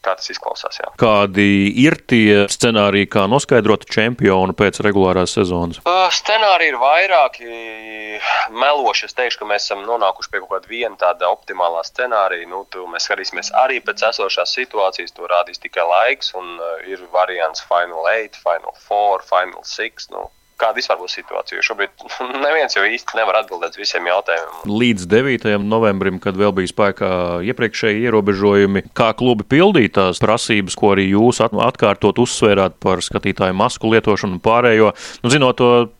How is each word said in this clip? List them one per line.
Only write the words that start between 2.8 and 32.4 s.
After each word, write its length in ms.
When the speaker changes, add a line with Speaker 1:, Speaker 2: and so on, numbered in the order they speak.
Speaker 2:
kā 160
noskaidrot 640
čempionu 640
pēc 300
regulārās 500
sezonas? 480
Speaker 1:
Ā, 320
scenāriji 580
ir 60
vairāki. 680
Meloši 560
es 100
teikšu, 260
ka 100
mēs 160
esam 180
nonākuši 460
pie 100
kaut 140
kāda 160
viena 280
tāda 300
optimālā 560
scenārija. 640
Nu, 220
tu, 160
mēs 200
skatīsimies 520
arī 240
pēc 260
esošās 460
situācijas, 600
to 140
rādīs 320
tikai 240
laiks, 540
un, 180
ā, 160
ir 80
variants 540
Final 480
Eight, 240
Final 360
Four, 400
Final 400
Six, 480
nu, 140
kāda 160
vispār 240
būs 160
situācija, 440
jo 40
šobrīd 380
<laughs> 260
neviens 300
jau 80
īsti 320
nevar 260
atbildēt 360
uz 20
visiem 300
jautājumiem. 580
Speaker 2:
Līdz 440
devītajam 600
novembrim, 480
kad 200
vēl 180
bija 140
spēkā 400
iepriekšēji 600
ierobežojumi, 760
kā 220
klubi 280
pildīja 520
tās 200
prasības, 600
ko 160
arī 180
jūs 320
at-, 100
atkārtot 500
uzsvērāt 640